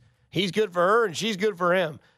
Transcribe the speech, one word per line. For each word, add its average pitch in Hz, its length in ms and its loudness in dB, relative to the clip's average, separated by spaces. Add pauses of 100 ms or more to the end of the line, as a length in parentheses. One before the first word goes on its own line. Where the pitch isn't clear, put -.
(300)
he's 190 200 -2
good 202 220 -2
for 175 140 2
her 226 200 4
and 165 100 -6
she's 202 200 -4
good 202 200 -2
for 175 180 2
him." 160 240 0 (200)